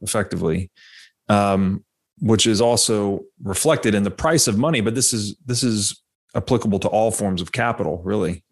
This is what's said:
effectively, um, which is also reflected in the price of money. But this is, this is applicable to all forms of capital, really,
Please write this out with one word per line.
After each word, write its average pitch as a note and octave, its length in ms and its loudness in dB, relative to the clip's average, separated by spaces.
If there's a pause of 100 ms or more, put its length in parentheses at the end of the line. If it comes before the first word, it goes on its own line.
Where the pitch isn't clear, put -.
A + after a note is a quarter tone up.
effectively, F#2 680 -2 (580)
um, G2+ 560 2 (340)
which A2 280 2
is G#2+ 140 2
also A2 600 2 (220)
reflected A2 520 0
in G2+ 80 2
the G2+ 80 0
price D#3+ 380 0
of G#2 100 0
money. C#3+ 220 2
But A2+ 140 -2
this B2+ 180 0
is, G#2 240 -6 (100)
this B2 160 -2
is G#2+ 400 -2 (320)
applicable A2 460 0
to - 80 -2
all A2 220 2
forms G2 300 -4
of F2 120 -8
capital, A2+ 520 -2
really, F#2+ 480 -4